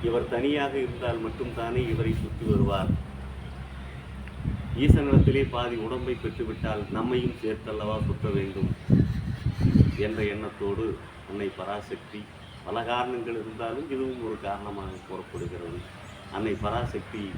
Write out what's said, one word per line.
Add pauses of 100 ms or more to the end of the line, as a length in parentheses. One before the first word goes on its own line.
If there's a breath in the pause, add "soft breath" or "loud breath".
"இவர்
தனியாக
இருந்தால்
மட்டும்தானே
இவரை
சுற்றி
வருவார், (1900)
ஈசனிடத்திலே
பாதி
உடம்பை
பெற்றுவிட்டால்
நம்மையும்
சேர்த்தல்லவா
சுற்ற
வேண்டும்?" (1300)
என்ற
எண்ணத்தோடு (400)
அன்னை
பராசக்தி, (440)
பல
காரணங்கள்
இருந்தாலும்
இதுவும்
ஒரு
காரணமாக
கூறப்படுகிறது, (520)
அன்னை
பராசக்தி (160)